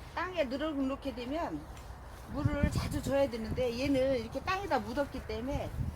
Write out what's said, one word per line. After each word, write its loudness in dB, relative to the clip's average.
땅에 0
늘어놓게 0
되면 -2
물을 4
자주 0
줘야 4
되는데, 0
얘는 4
이렇게 -4
땅에다 2
묻었기 -2
때문에 -2